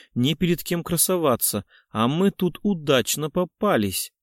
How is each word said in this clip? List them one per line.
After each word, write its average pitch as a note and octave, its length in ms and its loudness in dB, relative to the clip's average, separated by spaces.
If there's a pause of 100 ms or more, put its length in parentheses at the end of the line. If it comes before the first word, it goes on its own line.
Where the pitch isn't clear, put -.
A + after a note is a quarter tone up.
(140)
не C3 220 2
перед E3+ 260 0
кем E3+ 220 -4
красоваться, D#3+ 800 0 (260)
а A2 160 0
мы E3+ 240 2
тут F3 320 -2
удачно D3 680 0
попались. D#3+ 840 -2 (100)